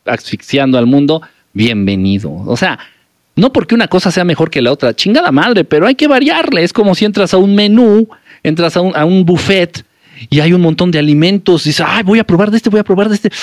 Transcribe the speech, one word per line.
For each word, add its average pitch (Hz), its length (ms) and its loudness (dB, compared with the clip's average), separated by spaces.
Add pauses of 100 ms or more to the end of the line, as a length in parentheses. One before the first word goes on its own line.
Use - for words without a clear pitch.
asfixiando 131 720 -4
al 120 80 0
mundo, 143 360 0 (320)
bienvenido. 98 760 -2 (140)
O 120 120 -2
sea, 165 200 -4 (580)
no 240 160 2
porque 226 240 -2
una 226 120 0
cosa 185 240 0
sea 180 140 0
mejor 160 240 -2
que 147 120 -4
la 120 100 0
otra, 131 220 -2
chingada 285 380 0
madre, 220 320 2
pero 156 240 0
hay 262 80 2
que 302 120 0
variarle. 285 560 0
Es 175 100 -2
como 202 220 0
si 208 100 -2
entras 202 280 -2
a 185 40 4
un 202 180 2
menú, 214 520 4 (360)
entras 160 340 -2
a 175 40 0
un, 185 140 -2
a 151 100 0
un 185 200 2
buffet 175 600 -2 (440)
y 143 100 0
hay 165 140 2
un 180 80 2
montón 170 300 0
de 160 80 0
alimentos, 170 680 0
dices, 151 220 -2
"Ay, 208 160 -2
voy 208 160 2
a 220 60 2
probar 190 260 0
de 226 60 2
este, 226 120 -2
voy 214 100 2
a 208 60 -2
probar 202 240 0
de 208 60 -2
este, 202 140 -2 (140)